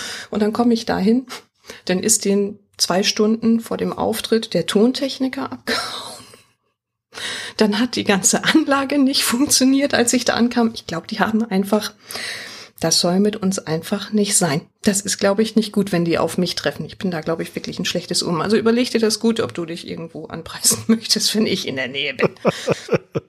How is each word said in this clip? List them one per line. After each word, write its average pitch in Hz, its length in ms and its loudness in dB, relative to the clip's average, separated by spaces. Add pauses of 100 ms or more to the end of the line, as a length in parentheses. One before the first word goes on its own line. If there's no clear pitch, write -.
(300)
Und 214 120 0
dann 214 100 2
komme 240 220 4
ich 226 100 -2
dahin, 214 420 2 (580)
dann 185 160 0
ist 214 240 2
denen 202 340 0 (180)
zwei 185 280 0
Stunden 226 560 2
vor 190 160 -6
dem 180 160 -4
Auftritt 220 600 -2
der 170 140 0
Tontechniker 254 840 0
abgehauen. - 720 -6 (1300)
Dann 208 220 2
hat 247 160 0
die 208 80 -2
ganze 190 400 2
Anlage 277 560 2
nicht 269 240 4
funktioniert, 269 720 2
als 240 180 2
ich 247 120 0
da - 100 2
ankam. 233 400 2
Ich - 140 -14
glaub, 165 180 -6
die 202 140 -6
haben 214 240 2
einfach, 202 480 0 (880)
das 165 200 2
soll 180 200 2
mit 208 160 2
uns 190 220 -2
einfach 165 540 -4
nicht 202 240 2
sein. 165 240 2 (220)
Das 202 180 2
ist, - 160 -4
glaub 196 220 2
ich, 220 180 0
nicht 214 160 2
gut, 196 200 0
wenn 170 120 2
die 165 140 2
auf - 180 0
mich 180 200 0
treffen. - 280 -4
Ich - 140 -14
bin 190 120 -2
da, 160 120 -4
glaub 165 180 -2
ich, - 160 -10
wirklich - 220 -8
ein 180 80 -4
schlechtes - 360 -2
Omen. 160 200 0
Also 202 160 2
überleg 233 320 2
dir 233 100 0
das 220 180 2
gut, 226 220 2
ob - 140 -4
du 175 100 -6
dich 170 240 -10
irgendwo 165 380 -10
anpreisen - 580 -2
<laughs> - 20 -6
möchtest, - 480 0
wenn 220 120 2
ich - 200 -2
in 131 100 -6
der 131 120 -4
Nähe 139 240 -4
bin. 127 160 0 (1000)